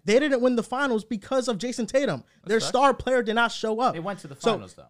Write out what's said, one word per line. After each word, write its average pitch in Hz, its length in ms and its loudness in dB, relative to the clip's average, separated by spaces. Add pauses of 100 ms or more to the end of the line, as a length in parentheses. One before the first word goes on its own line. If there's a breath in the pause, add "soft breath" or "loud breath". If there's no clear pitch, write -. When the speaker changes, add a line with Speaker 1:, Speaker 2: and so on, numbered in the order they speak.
Speaker 1:
They 214 160 4
didn't 277 200 2
win 247 140 2
the 226 80 0
finals 247 420 -2
because 247 440 -2
of 220 100 -2
Jason 240 280 -4
Tatum. 165 340 0 (220 soft breath)
Speaker 2:
That's - 60 -12
Speaker 1:
Their 220 120 2
Speaker 2:
fact. 139 80 -2
Speaker 1:
star 262 260 4
player 254 300 0
did 208 100 -4
not 233 160 2
show 220 300 -4
up. 247 140 2
Speaker 3:
They 165 60 -8
went 185 200 -8
to 156 80 -16
the 135 80 -16
Speaker 1:
So, 233 160 0
Speaker 3:
finals, 95 220 -8
though. - 160 -20